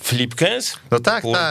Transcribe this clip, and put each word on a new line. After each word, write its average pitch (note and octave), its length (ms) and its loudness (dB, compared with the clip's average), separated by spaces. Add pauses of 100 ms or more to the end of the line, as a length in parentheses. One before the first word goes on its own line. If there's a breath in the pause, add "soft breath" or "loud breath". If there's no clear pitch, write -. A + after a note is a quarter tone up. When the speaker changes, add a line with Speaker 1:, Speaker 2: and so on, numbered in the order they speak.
Speaker 1:
Flipkens? B2+ 760 -2 (120)
Speaker 2:
No A#2+ 100 2
tak, G#3 220 0
Speaker 1:
Kurczę - 180 2 (100)